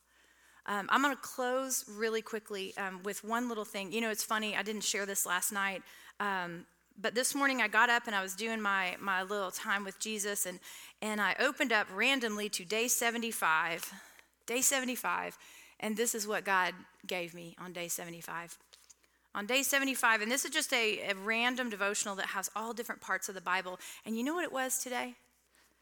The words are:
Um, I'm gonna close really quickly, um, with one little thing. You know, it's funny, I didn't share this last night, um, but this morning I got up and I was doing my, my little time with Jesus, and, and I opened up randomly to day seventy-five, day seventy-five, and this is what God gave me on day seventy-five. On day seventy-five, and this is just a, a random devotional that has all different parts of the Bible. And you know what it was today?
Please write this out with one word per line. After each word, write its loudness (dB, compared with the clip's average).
Um, -2
I'm 8
gonna 4
close -2
really 0
quickly, -6
um, -4
with -6
one 0
little -4
thing. -6
You 0
know, 0
it's -2
funny, 0
I 2
didn't -4
share 0
this -2
last 0
night, -2
um, -2
but 0
this 2
morning 4
I 6
got 8
up 4
and -2
I 4
was -2
doing -2
my, 2
my 0
little -2
time -2
with -8
Jesus, -2
and, -6
and 0
I 4
opened 2
up 4
randomly 2
to -4
day 0
seventy-five, 0
day -2
seventy-five, 0
and -2
this 2
is -2
what 0
God 2
gave -6
me -14
on -12
day -6
seventy-five. -8
On -4
day 4
seventy-five, 4
and 0
this 2
is -6
just 0
a, 2
a 0
random 0
devotional -2
that -2
has -4
all -4
different -6
parts -2
of -10
the -8
Bible. -2
And -2
you 0
know 0
what 0
it -4
was 0
today? -4